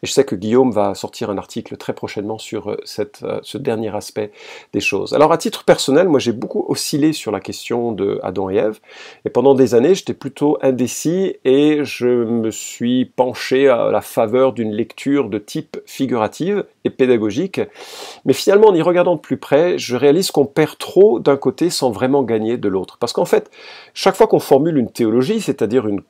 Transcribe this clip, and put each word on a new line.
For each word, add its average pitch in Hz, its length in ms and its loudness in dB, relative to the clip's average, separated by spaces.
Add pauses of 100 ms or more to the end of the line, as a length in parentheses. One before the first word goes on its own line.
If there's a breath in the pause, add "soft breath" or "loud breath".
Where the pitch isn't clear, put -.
et 139 40 -8
je - 60 -6
sais 135 120 4
que - 100 -6
Guillaume 113 380 2
va 101 220 0
sortir 107 340 -10
un 101 80 -4
article - 400 -12
très - 160 -10
prochainement 104 460 -8
sur, 104 320 -10
euh, - 140 -6
cette, - 380 -10
euh, 104 200 -6
ce - 160 -12
dernier 113 360 -4
aspect 104 380 -8 (400 loud breath)
des - 80 -2
choses. 101 320 -4
Alors, 143 180 4
à 165 60 2
titre - 260 -6
personnel, 170 460 2
moi, 143 100 4
j'ai 120 140 0
beaucoup 131 360 -6
oscillé 151 440 0
sur - 180 -6
la 98 100 -4
question 117 520 -4
de 101 300 -2
Adam 95 260 -4
et 95 80 0
Ève, 131 240 0 (460 loud breath)
et - 40 -4
pendant 131 240 4
des 123 200 4
années, 135 200 6
j'étais 185 200 -6
plutôt 147 480 -2
indécis, 139 840 -2
et 147 400 4
je 120 220 -4
me 117 440 0
suis 123 540 -4
penché 127 640 0
à 113 220 2
la 107 100 0
faveur 123 540 0
d'une 110 180 -4
lecture 117 560 -2
de 104 100 -4
type - 460 -10
figurative 190 800 -4 (200)
et - 60 0
pédagogique. 123 680 0 (640 loud breath)
Mais 135 80 2
finalement, 202 360 4
en 196 60 6
y 160 80 2
regardant 175 340 2
de 151 40 -8
plus - 160 -4
près, 160 400 0
je 123 200 -4
réalise 143 340 2
qu'on 143 160 2
perd - 320 -2
trop - 420 4
d'un 143 160 2
côté 143 320 -2
sans 139 220 -2
vraiment 131 320 0
gagner 113 340 -2
de 110 120 -4
l'autre. 92 300 -4
Parce - 140 -4
qu'en 175 140 0
fait, - 240 0 (420 loud breath)
chaque - 240 0
fois 220 120 4
qu'on 160 120 4
formule 147 380 2
une 113 120 0
théologie, 127 520 0
c'est-à-dire 120 440 -2
une 101 240 -2